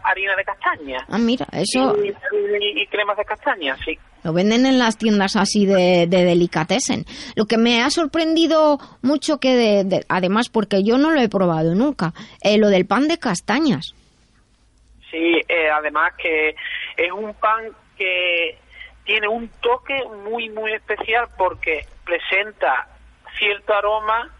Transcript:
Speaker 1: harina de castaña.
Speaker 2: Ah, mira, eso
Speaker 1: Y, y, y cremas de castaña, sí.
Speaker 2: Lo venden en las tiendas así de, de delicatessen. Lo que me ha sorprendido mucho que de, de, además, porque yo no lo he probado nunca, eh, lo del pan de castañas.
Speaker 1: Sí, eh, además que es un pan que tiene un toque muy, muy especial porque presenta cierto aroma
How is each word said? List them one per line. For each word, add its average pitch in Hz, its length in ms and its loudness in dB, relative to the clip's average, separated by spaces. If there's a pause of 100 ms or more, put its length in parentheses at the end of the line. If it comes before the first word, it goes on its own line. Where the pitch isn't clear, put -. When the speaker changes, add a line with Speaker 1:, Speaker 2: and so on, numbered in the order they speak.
Speaker 1:
harina 190 340 -2
de 190 80 -4
castaña. 202 540 -6 (100)
Speaker 2:
Ah, 185 100 -4
mira, 233 340 0
eso 254 500 0
Speaker 1:
Y, 403 60 -2
y, 415 720 -4
y 403 40 -4
cremas 202 300 -4
de 208 80 -4
castaña, 185 600 -4
sí. 160 140 -8 (260)
Speaker 2:
Lo 165 80 -2
venden 214 340 2
en 262 120 4
las 226 200 2
tiendas 208 380 2
así 202 300 2
de, 180 420 4
de 180 160 4
delicatessen. 175 800 0 (300)
Lo 214 120 0
que 220 120 2
me 233 240 4
ha 269 80 0
sorprendido 320 880 2 (240)
mucho 285 360 0
que 262 180 2
de, 208 280 4
de, 185 240 0
además, 185 400 0
porque 202 360 0
yo 226 120 4
no 294 140 4
lo 311 100 2
he 233 80 2
probado 170 460 0
nunca, 202 380 0 (280)
eh, 208 160 2
lo 214 120 6
del 190 180 4
pan 262 220 0
de 330 100 0
castañas. 226 760 -2 (1160)
Speaker 1:
Sí, 165 380 0
eh, 165 220 0
además 151 460 0
que 156 340 0 (460)
es 175 160 -2
un 214 220 -10
pan 220 300 -2 (340)
que 180 600 -2 (460)
tiene 208 240 -2
un 233 200 -4 (120)
toque 254 400 -2 (240)
muy, 226 240 -8
muy 220 240 -6
especial 220 540 -2 (100)
porque 160 480 -2 (200)
presenta 180 840 -2 (520)
cierto 208 360 -2
aroma 214 640 -2